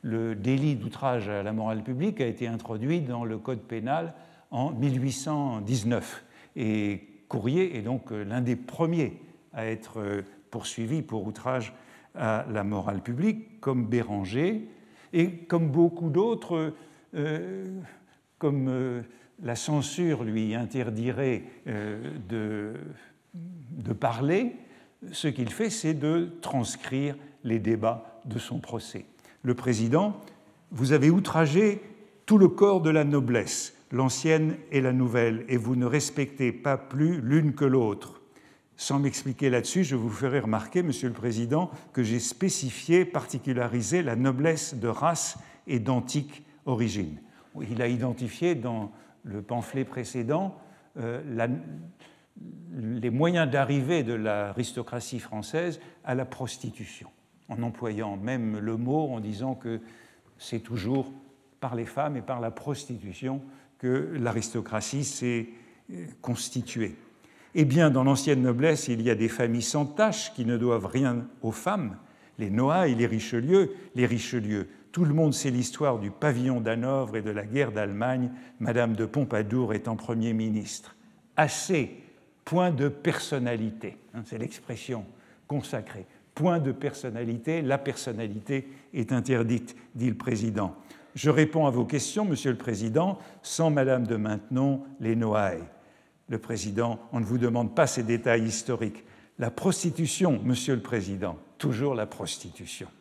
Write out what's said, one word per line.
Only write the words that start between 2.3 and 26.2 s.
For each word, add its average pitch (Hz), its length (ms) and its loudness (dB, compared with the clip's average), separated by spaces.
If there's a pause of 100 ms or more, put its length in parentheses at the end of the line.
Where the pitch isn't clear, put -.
introduit 113 540 -2
dans 120 220 -4
le 110 140 -4
code 117 220 -6
pénal 139 540 -4 (360)
en 131 220 -2
mille 131 280 0
huit 135 120 0
cent 143 480 -4
dix-neuf. 113 640 -2 (320)
Et 107 500 0 (220)
Courrier 143 480 0
est 107 60 -6
donc, 120 280 -4
euh, 104 140 -6
l'un 113 160 -2
des 123 160 2
premiers 160 680 0 (300)
à 113 120 -6
être, 113 360 -6
euh, 101 220 -2 (280)
poursuivi 117 520 -4
pour 110 220 -6
outrage 110 480 -4 (440)
à 110 340 0
la 107 140 -2
morale 101 360 -2
publique, 175 600 -2
comme 127 260 0
Béranger, 117 840 0 (440)
et 175 180 4
comme 170 380 0
beaucoup 170 420 4
d'autres, 165 640 0 (400)
euh, 180 640 -4 (600)
comme, 143 300 0
euh, 127 340 -2 (380)
la 120 140 -4
censure 147 680 0
lui 110 320 0
interdirait, 120 880 -2 (240)
euh, 107 420 -6 (180)
de, 107 460 -4 (600)
de 160 580 -8
parler, 139 640 0 (540)
ce - 160 -4
qu'il 123 240 -2
fait, 220 200 -2
c'est 156 240 -2
de 160 360 0 (100)